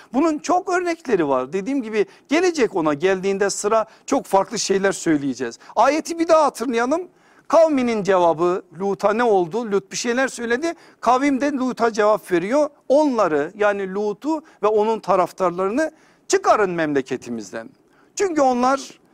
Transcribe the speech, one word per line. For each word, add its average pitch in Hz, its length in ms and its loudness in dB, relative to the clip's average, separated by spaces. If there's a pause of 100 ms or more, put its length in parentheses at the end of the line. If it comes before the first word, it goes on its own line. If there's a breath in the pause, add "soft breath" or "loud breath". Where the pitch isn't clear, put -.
(120)
Bunun 302 260 0
çok 359 300 -2
örnekleri 330 600 -2
var. 131 240 0
Dediğim 226 300 -4
gibi 214 240 -2 (220 loud breath)
gelecek 320 480 0
ona, 156 180 0
geldiğinde 190 560 0
sıra 214 360 -2 (200 loud breath)
çok 269 200 -2
farklı 196 320 0
şeyler 196 340 0
söyleyeceğiz. 135 680 -2 (180 loud breath)
Ayeti 294 420 0
bir 330 100 -2
daha 311 160 4
hatırlayalım. 254 640 -2 (400 soft breath)
Kavminin 262 540 4
cevabı 175 600 2 (180)
Lut'a 202 320 0
ne 233 120 0
oldu? 208 460 0
Lut 196 220 -2
bir 185 40 -10
şeyler 247 320 -2
söyledi. 247 460 -4 (260 loud breath)
Kavim 262 400 2
de 285 120 0
Lut'a 240 400 -2
cevap 208 400 0
veriyor. 220 380 0 (180)
"Onları, 208 680 2
yani 202 400 -2
Lut'u 214 500 -4 (180 loud breath)
ve 196 40 2
onun 214 340 2
taraftarlarını 190 920 0 (360 soft breath)
çıkarın 330 420 2
memleketimizden. 123 1000 -4 (460 soft breath)
Çünkü 339 260 0
onlar 262 600 0 (140)